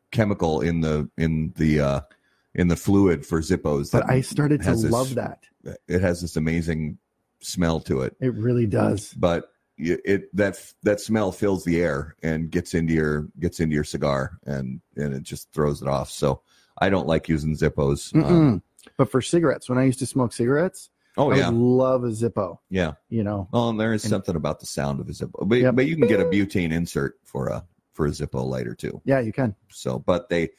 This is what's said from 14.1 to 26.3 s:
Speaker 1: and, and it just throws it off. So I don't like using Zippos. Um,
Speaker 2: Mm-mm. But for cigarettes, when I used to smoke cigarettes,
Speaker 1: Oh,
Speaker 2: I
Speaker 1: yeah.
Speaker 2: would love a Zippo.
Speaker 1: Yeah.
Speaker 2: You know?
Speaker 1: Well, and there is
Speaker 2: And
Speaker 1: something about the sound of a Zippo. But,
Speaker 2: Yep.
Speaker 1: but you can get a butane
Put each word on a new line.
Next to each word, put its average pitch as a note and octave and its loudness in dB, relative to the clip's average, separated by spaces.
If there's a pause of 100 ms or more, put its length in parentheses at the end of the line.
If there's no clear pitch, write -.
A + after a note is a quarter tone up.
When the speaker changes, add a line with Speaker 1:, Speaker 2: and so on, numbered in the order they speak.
Speaker 1:
and, C2 -6 (160)
and C#2+ -4
it C2+ -8
just - -14
throws D2 -2
it C2+ -6
off. C#2 -2
So C#2 -2 (380)
I F#2+ 2
don't F#2+ 0
like D#2+ 0
using D#2 0
Zippos. C#2+ 0
Um, D#3 4
Speaker 2:
Mm-mm. D3 4 (340)
But C3+ 2
for B2+ 2
cigarettes, E3 0
when B2+ 0
I C3 4
used C3 2
to - -4
smoke B2+ -2
cigarettes, C#3+ 0 (300)
Speaker 1:
Oh, C#3 4
Speaker 2:
I G#2+ 4
Speaker 1:
yeah. C#3 2
Speaker 2:
would A#2 2
love B2+ 4
a A#2+ -2
Zippo. G#2+ -2 (120)
Speaker 1:
Yeah. F2 0 (160)
Speaker 2:
You A2+ -2
know? G2 -4
Speaker 1:
Well, A#2 2
and A2+ -2
there A2+ 0
is G#2+ -2
Speaker 2:
And G#2+ -2
Speaker 1:
something G2 -2
about D2 -4
the - -16
sound C#2 -4
of - -10
a - -8
Zippo. - -8
But, A#2 4
Speaker 2:
Yep. B2 4
Speaker 1:
but C3+ 4
you E3 -2
can B2 4
get G#2 4
a F#2+ 4
butane F2+ 0